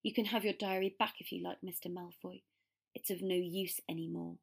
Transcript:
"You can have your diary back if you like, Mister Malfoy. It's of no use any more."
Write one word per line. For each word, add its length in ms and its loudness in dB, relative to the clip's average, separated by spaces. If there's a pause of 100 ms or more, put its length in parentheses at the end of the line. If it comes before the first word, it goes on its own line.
"You 120 0
can 120 6
have 200 2
your 80 4
diary 360 2
back 300 0
if 120 -10
you 100 -4
like, 200 -6
Mister 280 -6
Malfoy. 540 -10 (520)
It's 160 -4
of 100 -2
no 140 2
use 520 2
any 200 -2
more." 360 -6